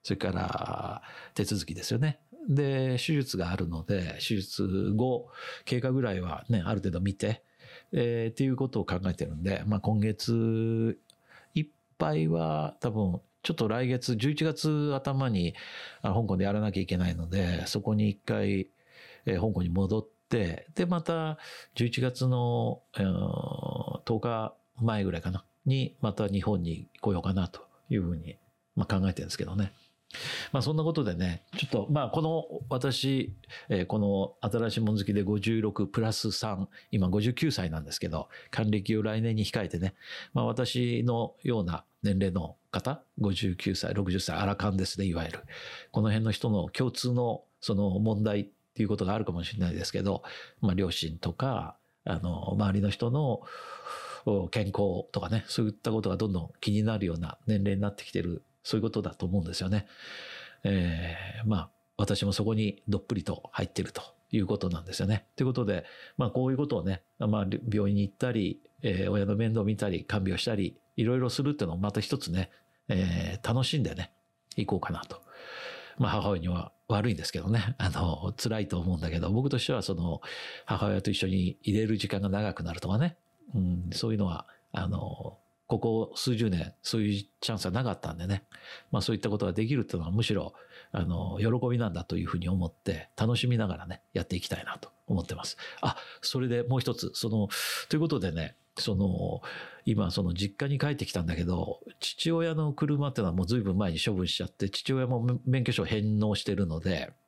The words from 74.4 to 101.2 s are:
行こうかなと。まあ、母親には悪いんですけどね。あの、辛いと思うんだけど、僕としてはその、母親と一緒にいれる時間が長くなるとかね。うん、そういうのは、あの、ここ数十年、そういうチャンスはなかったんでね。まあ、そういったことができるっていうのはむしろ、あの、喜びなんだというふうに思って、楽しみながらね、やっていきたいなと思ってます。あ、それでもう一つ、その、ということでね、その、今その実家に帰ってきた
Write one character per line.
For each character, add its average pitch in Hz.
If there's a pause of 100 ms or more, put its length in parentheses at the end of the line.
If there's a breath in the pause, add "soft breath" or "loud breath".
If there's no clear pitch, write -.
行 104
こ 101
う -
か -
な 80
と。 - (800 loud breath)
ま 110
あ、 82
母 101
親 92
に 87
は 87 (160)
悪 110
い -
ん 80
で 82
す -
け -
ど 85
ね。 110
あ 98
の、 87
辛 110
い 98
と 87
思 87
う -
ん -
だ 82
け 82
ど、 85
僕 127
と 131
し -
て -
は 107
そ 98
の、 85 (440 loud breath)
母 101
親 98
と 104
一 98
緒 95
に 92
い 104
れ 107
る 107
時 101
間 98
が 98
長 101
く -
な 85
る -
と -
か 101
ね。 165 (380)
う 95
ん、 90
そ -
う 110
い 110
う -
の 101
は、 85 (240 loud breath)
あ 87
の、 - (300)
こ 113
こ 113
数 123
十 110
年、 85 (100)
そ -
う -
い 101
う - (180)
チ -
ャ 110
ン -
ス -
は 87
な 104
か 107
っ -
た 82
ん 82
で 87
ね。 98 (480 loud breath)
ま 107
あ、 -
そ 113
う -
い 104
っ -
た 113
こ 104
と 101
が 95
で 110
き 123
る 127
っ -
て -
い -
う 90
の 80
は 82
む 110
し 107
ろ、 87 (380 loud breath)
あ 101
の、 87
喜 120
び 123
な 113
ん 85
だ 85
と 85
い 85
う -
ふ -
う -
に 87
思 90
っ -
て、 -
楽 117
し 123
み 123
な 110
が 85
ら 80
ね、 - (120)
や 95
っ -
て 92
い 90
き -
た 90
い -
な -
と - (160)
思 90
っ -
て -
ま -
す。 - (240 loud breath)
あ、 - (240 loud breath)
そ -
れ 127
で 120
も 127
う -
一 123
つ、 -
そ -
の、 104 (420 loud breath)
と -
い -
う -
こ 160
と 147
で 90
ね、 76 (220)
そ -
の、 90 (440 loud breath)
今 104
そ -
の 85
実 98
家 139
に 143
帰 143
っ 147
て -
き -
た 90